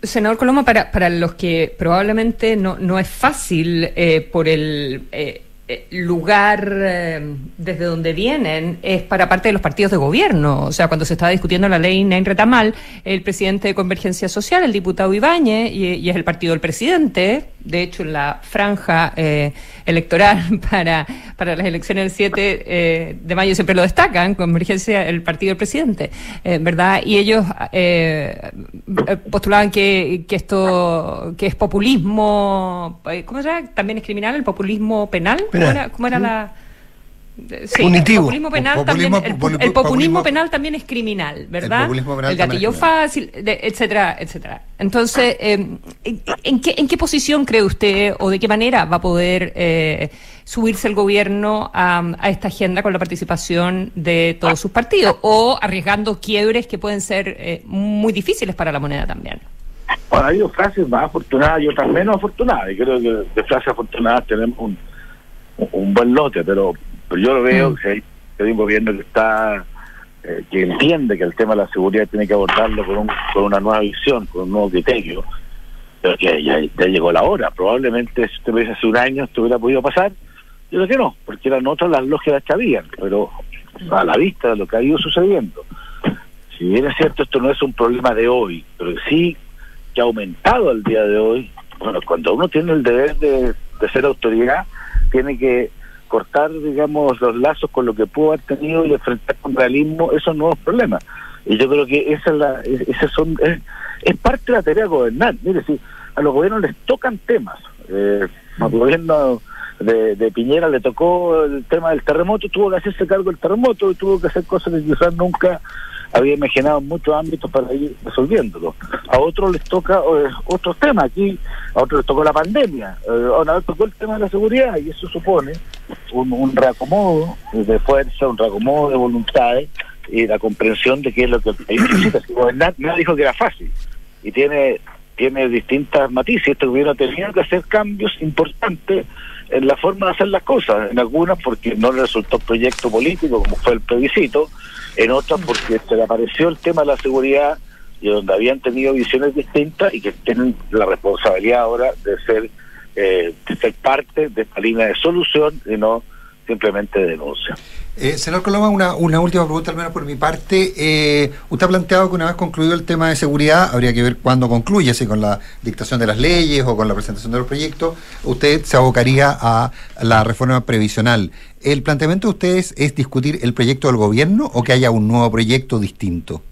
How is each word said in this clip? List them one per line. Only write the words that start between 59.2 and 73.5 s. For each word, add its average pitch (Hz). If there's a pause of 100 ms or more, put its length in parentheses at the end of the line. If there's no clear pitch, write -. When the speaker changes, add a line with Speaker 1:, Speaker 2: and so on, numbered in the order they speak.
Speaker 4:
Bueno, 143
ha -
habido 185
frases 196
más 120
afortunadas 151
y 147
otras 139
menos 190
afortunadas, 185
y 98
creo 127
que 117 (260)
de 107
frases 131
afortunadas 117
tenemos 113
un, 107 (920)
un 98
buen 120
lote, 139
pero, 98 (340)
pero 87
yo 123
lo 123
veo 127
Speaker 1:
Mm. 73
Speaker 4:
que 98
hay, 104 (320)
que 101
hay 110
un 110
gobierno 107
que 98
está, 110 (600)
eh, 85
que 92
entiende 120
que 90
el 85
tema 110
de 104
la 92
seguridad 98
tiene 104
que 104
abordarlo 104
con 98
un, 107 (260)
con 101
una 101